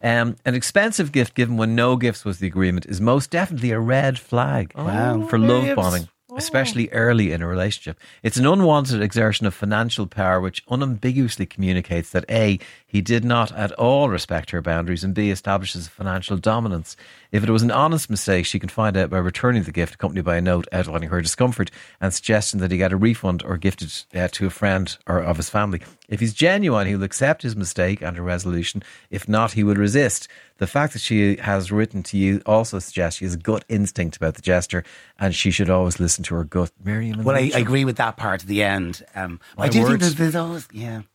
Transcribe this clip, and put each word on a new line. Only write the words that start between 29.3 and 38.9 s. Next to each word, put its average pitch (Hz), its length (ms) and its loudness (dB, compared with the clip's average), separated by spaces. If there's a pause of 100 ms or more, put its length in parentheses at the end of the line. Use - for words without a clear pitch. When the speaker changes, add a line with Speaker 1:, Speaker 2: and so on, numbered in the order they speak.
Speaker 1:
he 107 120 2
would 104 120 4
resist. 110 520 2 (300)
The 95 80 -2
fact 151 260 0
that 107 80 -8
she 101 360 2
has 98 340 -2
written 104 320 0
to - 140 -6
you 98 280 2
also 110 340 2
suggests 87 400 -4
she 95 60 -8
has 90 80 -4
a 85 40 -6
gut 107 300 -2
instinct 98 480 -2
about 80 200 -2
the - 60 -20
gesture, 90 420 0 (360)
and 95 160 0
she - 160 0
should 87 180 0
always 92 300 2
listen 87 240 0
to 85 120 -6
her 85 100 -2
gut." 87 260 -2 (120)
Miriam 107 340 -4
and 110 80 -4
Speaker 3:
Well, 135 100 2
I, 135 40 4
I - 40 2
Speaker 1:
Rachel. 131 180 0
Speaker 3:
agree 131 240 2
with 123 120 -2
that 113 180 0
part 95 280 -4
at 95 40 -16
the 101 160 0
end. 95 400 -2 (100)